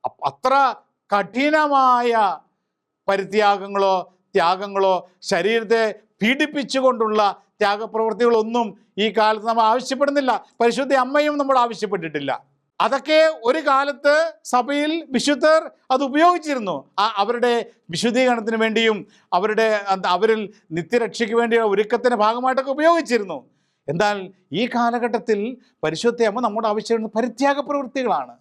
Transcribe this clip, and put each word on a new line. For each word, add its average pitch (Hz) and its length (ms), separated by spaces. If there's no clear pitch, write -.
അ-, - 120
അത്ര 254 240
കഠിനമായ 262 960
പരിത്യാഗങ്ങളോ 196 840
ത്യാഗങ്ങളോ 190 600
ശരീരത്തെ 220 540
പീഡിപ്പിച്ചുകൊണ്ടുള്ള 254 1000
ത്യാഗപ്രവൃത്തികളൊന്നും 220 1080
ഈ - 20
കാലത്ത് 214 320
നമ്മൾ 226 220
ആവശ്യപ്പെടുന്നില്ല. 262 600
പരിശുദ്ധ 240 340
അമ്മയും 294 380
നമ്മൾ 269 220
ആവശ്യപ്പെട്ടിട്ടില്ല. 165 680
അതൊക്കെ 269 340
ഒരു 302 220
കാലത്ത് 285 440
സഭയിൽ 285 400
വിശുദ്ധർ 302 460
അത് 262 160
ഉപയോഗിച്ചിരുന്നു. 294 680
ആ, 208 40
അവരുടെ 240 320
വിശുദ്ധീകരണത്തിന് 226 680
വേണ്ടിയും 220 340
അവരുടെ, 214 300
അത് 190 220
അവരിൽ 220 260
നിത്യരക്ഷയ്ക്ക് 226 640
വേണ്ടിയുള്ള 226 320
ഒരുക്കത്തിൻ്റെ 214 520
ഭാഗമായിട്ടൊക്കെ 254 520
ഉപയോഗിച്ചിരുന്നു. 240 600
എന്നാൽ 208 240
ഈ 247 60
കാലഘട്ടത്തിൽ 233 680
പരിശുദ്ധ 226 460
അമ്മ 208 180
നമ്മുടെ 220 260
ആവശ്യപ്പെടുന്ന 220 440
പരിത്യാഗ 277 420
പ്രവൃത്തികളാണ് 240 720